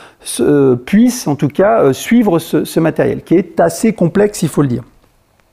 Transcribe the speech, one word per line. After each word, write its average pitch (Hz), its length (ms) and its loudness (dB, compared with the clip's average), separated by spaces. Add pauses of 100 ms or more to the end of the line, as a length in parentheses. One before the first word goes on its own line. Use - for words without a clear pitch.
(220)
se, - 200 -8
euh, 139 360 2
puissent 226 500 0
en 143 80 -2
tout 143 140 -2
cas, 208 320 0
euh, 139 120 2
suivre 208 460 0
ce, 160 240 -4
ce - 160 -4
matériel 147 420 -2
qui - 140 0
est 190 240 -2
assez 175 320 0
complexe, 196 520 0
il 156 60 0
faut - 120 -2
le 139 80 0
dire. 120 140 -4 (680)